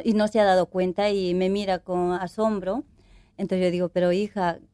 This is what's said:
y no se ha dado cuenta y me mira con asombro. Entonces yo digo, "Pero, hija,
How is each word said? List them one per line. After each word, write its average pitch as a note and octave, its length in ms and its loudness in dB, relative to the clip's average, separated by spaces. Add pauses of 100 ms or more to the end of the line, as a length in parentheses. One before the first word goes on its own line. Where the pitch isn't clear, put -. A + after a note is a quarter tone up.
y A3+ 100 2
no G#3+ 140 2
se A3 120 0
ha G#3 60 6
dado F#3 220 4
cuenta F#3 420 -2
y F#3+ 240 0
me F#3 160 0
mira G3 300 -2
con F3+ 340 -2
asombro. G3 720 -4 (540)
Entonces F#3 280 0
yo F3 60 2
digo, F3 180 -2
"Pero, F3+ 220 2
hija, F#3 480 -2 (140)